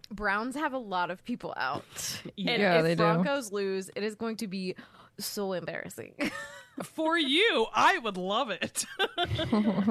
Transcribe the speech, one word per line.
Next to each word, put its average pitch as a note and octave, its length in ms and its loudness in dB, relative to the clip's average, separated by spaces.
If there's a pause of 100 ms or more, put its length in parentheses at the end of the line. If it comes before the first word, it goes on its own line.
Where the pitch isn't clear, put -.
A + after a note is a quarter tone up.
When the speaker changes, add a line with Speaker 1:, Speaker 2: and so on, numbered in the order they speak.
(100)
Speaker 1:
Browns G#3 440 -2
have D4 180 -4
a C4 60 -4
lot F#3 320 -4
of F#3 140 -10
people A3 320 -6
out. C3 280 -4 (420)
Speaker 2:
<laughs> - 100 -14
Yeah. G3+ 160 -2
Speaker 1:
And A3+ 100 2
Speaker 3:
Yeah, F3 160 6
Speaker 1:
if D#3+ 60 6
Speaker 3:
they E3 100 4
do. E3 80 2
Speaker 1:
Broncos F#3 500 2
lose, F#3+ 420 -2
it - 100 -4
is G#3+ 100 -4
going A3+ 220 -6
to A3+ 100 -6
be F#3 300 -6 (420)
so G3+ 340 -4
embarrassing. - 680 -8
<laughs> C#4+ 120 2 (540)
Speaker 2:
For D#4+ 340 2
you, D4+ 560 6
I D4+ 240 6
would G#3+ 180 -4
love G3+ 340 0
it. - 400 -4
<laughs> - 40 -14 (960)